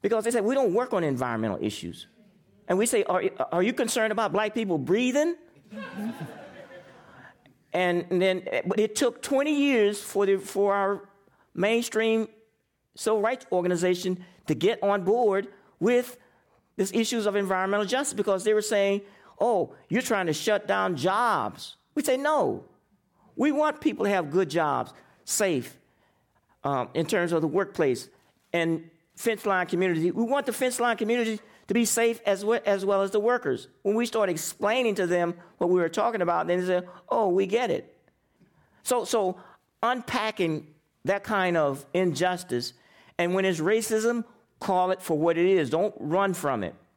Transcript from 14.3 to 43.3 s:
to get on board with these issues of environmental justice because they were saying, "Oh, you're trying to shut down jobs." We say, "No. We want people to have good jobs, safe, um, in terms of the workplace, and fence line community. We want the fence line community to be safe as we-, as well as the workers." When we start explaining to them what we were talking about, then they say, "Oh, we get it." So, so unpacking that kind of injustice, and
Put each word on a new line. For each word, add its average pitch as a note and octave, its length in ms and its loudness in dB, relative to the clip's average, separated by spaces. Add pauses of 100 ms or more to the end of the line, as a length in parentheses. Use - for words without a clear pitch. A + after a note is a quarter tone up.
to D#3 80 2
get E3+ 300 0
on G3+ 180 2
board G3 460 2 (320)
with B3 360 2 (600)
these F#3+ 160 -2
issues A3+ 320 0
of G3+ 120 0
environmental G3 500 0
justice C4+ 260 -2
because F#3+ 320 0
they G#3+ 80 2
were G#3+ 100 4
saying, G3+ 380 2 (400)
"Oh, G#3 340 0 (140)
you're A3+ 140 0
trying G3 240 0
to D#3 80 0
shut G#3 320 0
down F#3+ 300 0
jobs." F3+ 800 -2 (180)
We D4+ 80 -2
say, C4 160 0
"No. C4+ 460 0 (680)
We D4 180 2
want D4+ 280 0
people A#3+ 260 0
to G3+ 40 2
have F3+ 200 0
good E3+ 180 2
jobs, C#3+ 460 -2 (300)
safe, D#3+ 540 -2 (840)
um, C#3 300 -2
in D#3+ 120 0
terms F3 260 0
of D#3+ 100 2
the D#3+ 60 0
workplace, D#3 600 0 (440)
and E3 380 -2 (240)
fence A3 300 -4
line F#3 220 0
community. F3 440 0
We A3+ 140 0
want C#4 220 -2
the B3 60 -4
fence B3+ 280 -2
line A#3+ 160 0
community A3+ 440 -2 (280)
to - 60 0
be A#3+ 100 4
safe A3+ 420 2
as G3 180 0
we-, A3+ 140 2
as G3 260 0
well G3 160 2
as G3 100 0
the G#3 100 0
workers." G#3 480 0 (140)
When G3+ 120 0
we A#3 100 2
start A3 240 0
explaining G#3 680 0
to F#3 100 0
them F3 280 2 (220)
what F3 140 0
we F3+ 100 4
were E3+ 80 2
talking G#3+ 320 0
about, E3+ 260 0
then F3 140 0
they F3+ 60 -4
say, F3+ 160 0 (260)
"Oh, A3+ 200 2
we F#3 180 2
get A3 240 0
it." - 260 -6 (840)
So, B3 240 -2
so F#3 320 0 (440)
unpacking G#3+ 840 -2 (400)
that G3 180 -2
kind F#3 320 0
of C#3 380 0
injustice, F3 800 -2 (420)
and F3 180 0